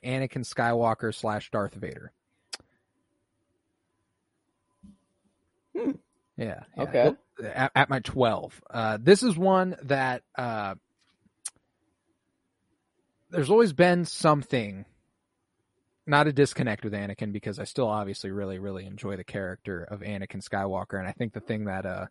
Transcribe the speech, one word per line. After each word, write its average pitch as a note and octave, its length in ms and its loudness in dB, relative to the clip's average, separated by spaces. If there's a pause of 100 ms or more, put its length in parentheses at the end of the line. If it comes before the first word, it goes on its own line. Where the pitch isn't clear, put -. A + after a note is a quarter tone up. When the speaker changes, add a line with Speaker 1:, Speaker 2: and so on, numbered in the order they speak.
Speaker 1:
Anakin C3 400 -4
Skywalker A#2 680 0
slash G#2+ 360 -4
Darth G#2 240 -4
Vader. - 380 -12 (3750)
Speaker 2:
Hmm. G4+ 140 -2 (460)
Speaker 1:
Yeah, A2 240 -6 (160)
yeah. C3+ 60 -2
Speaker 2:
Okay. A#2+ 220 4
Speaker 1:
Well, D#3 120 4 (260)
at, C3 320 -2
at C3+ 160 4
my C3+ 100 0
twelve. - 600 -2 (100)
Uh, A2 300 -2
this F#3 220 8
is A3 140 2
one F#3 480 2
that, C3 380 0 (140)
uh, G#2+ 380 -4 (2500)
there's C#3+ 200 0
always G#3+ 220 6
been F3 320 6
something, B2+ 800 0 (1200)
not D3 220 6
a D3 40 0
disconnect B2+ 520 2
with G#2 80 -4
Anakin, G2+ 400 -6
because G2+ 260 -6
I G2+ 60 -6
still A#2+ 240 -2
obviously G2 420 -2
really, F#2+ 280 -4
really F#2+ 280 -8
enjoy G2 300 -8
the F2+ 80 -10
character F#2 580 -8
of G2+ 180 -10
Anakin G2+ 480 -10
Skywalker. G2 500 -4
And F#2 100 -6
I - 40 -8
think A#2 200 -6
the G#2+ 80 -10
thing G#2+ 240 -4
that, F#2+ 220 -4
uh, F#2 240 -6